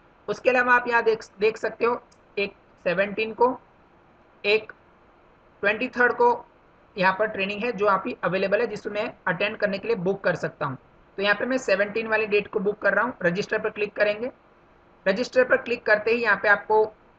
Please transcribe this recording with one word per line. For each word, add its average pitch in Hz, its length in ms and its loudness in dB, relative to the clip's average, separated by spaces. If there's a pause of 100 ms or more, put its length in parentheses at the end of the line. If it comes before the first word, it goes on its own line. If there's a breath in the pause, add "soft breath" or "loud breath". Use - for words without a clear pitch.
(280)
उसके 208 220 -2
अलावा 247 240 4
आप 240 140 2
यहाँ 233 160 2
देख, 220 200 0 (160)
देख 214 160 0
सकते - 280 -6
हो 247 160 0 (360)
एक 202 180 -4 (300)
सेवनटीन 202 480 -2
को, 254 260 2 (840)
एक 214 280 0 (880)
ट्वेंटी 214 280 0
थर्ड 247 220 2
को 240 320 2 (520)
यहाँ 185 220 4
पर 220 100 2
training 202 360 -6
है 247 80 -2
जो 202 140 0
आप 196 200 2
ही 247 180 -8
available 196 360 0
है, 240 60 0
जिसमें 208 460 -6 (140)
attend 202 300 -2
करने 190 220 -2
के - 100 -10
लिए 233 100 0
book 190 260 -2
कर 180 120 2
सकता - 300 -6
हूँ। 131 120 -8 (400)
तो 196 40 -4
यहाँ 202 120 2
पे 202 120 -6
मैं 254 140 0
सेवनटीन 202 460 0
वाली 220 220 0
date 202 200 0
को 208 120 -4
book 202 180 -2
कर 196 160 0
रहा 208 100 2
हूँ। 247 180 -4
register 190 360 -2
पर 214 120 -4
click 208 240 -6
करेंगे। 214 360 0 (760)
register 247 380 2
पर 254 140 2
click 240 280 -6
करते 214 240 2
ही 240 120 0
यहाँ 208 140 2
पे 208 120 0
आपको 214 380 4 (320)